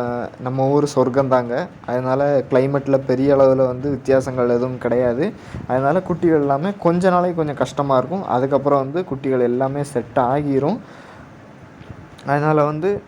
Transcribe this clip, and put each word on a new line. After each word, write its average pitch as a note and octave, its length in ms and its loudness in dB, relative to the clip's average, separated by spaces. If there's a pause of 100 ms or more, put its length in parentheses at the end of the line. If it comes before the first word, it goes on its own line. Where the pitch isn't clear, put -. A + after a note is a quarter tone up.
(400)
நம்ம C3 300 -2
ஊர் D3 180 4
சொர்க்கம் C3 480 2
தாங்க. A#2+ 180 0 (320)
அதனால B2+ 360 -2 (260)
கிளைமேட்ல C#3 560 2
பெரிய C3+ 300 0
அளவுல C3 340 4
வந்து B2+ 220 -4
வித்தியாசங்கள் B2+ 680 0
எதுவும் B2 260 -2
கிடையாது. A#2+ 440 0 (400)
அதனால C#3 360 0
குட்டிகள் D#3+ 440 0
எல்லாமே C#3+ 340 0
கொஞ்ச F3 300 2
நாளைக்கு F3 320 0
கொஞ்சம் D3 200 -4
கஷ்டமா C#3 360 0
இருக்கும். E3 320 -2
அதுக்கப்புறம் C#3 540 2
வந்து D3 220 -6
குட்டிகள் C3 440 0
எல்லாமே C3+ 360 -2
செட் B2 380 -4
ஆகிரும். C#3+ 560 0 (1400)
அதனால D3 400 0
வந்து D3+ 260 -2 (180)